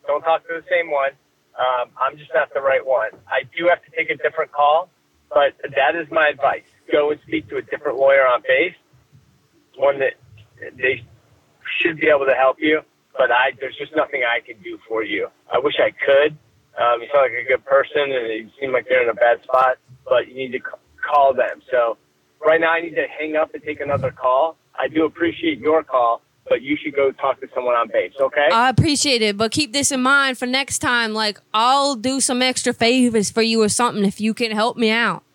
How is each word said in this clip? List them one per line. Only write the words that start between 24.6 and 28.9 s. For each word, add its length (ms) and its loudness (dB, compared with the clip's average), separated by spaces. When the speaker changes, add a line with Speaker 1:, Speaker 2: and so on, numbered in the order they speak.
Speaker 1:
I 100 -4
do 180 0
appreciate 520 -4
your 240 0
call, 380 0
but 140 0
you 180 -4
should 140 -10
go 180 2
talk 280 -4
to 140 -14
someone 200 -2
on 140 0
base, 320 -2
okay? 320 0
Speaker 2:
I 160 2
appreciate 540 0